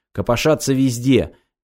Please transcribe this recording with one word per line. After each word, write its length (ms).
Копошатся 600
везде. 600